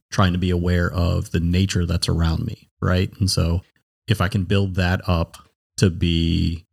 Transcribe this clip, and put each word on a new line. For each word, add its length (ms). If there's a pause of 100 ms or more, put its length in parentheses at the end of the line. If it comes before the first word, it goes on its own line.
(100)
trying 220
to 60
be 120
aware 420
of 380
the 100
nature 460
that's 220
around 380
me, 240 (100)
right? 400
And 100
so 320 (460)
if 120
I 80
can 160
build 320
that 300
up 300 (420)
to 120
be 840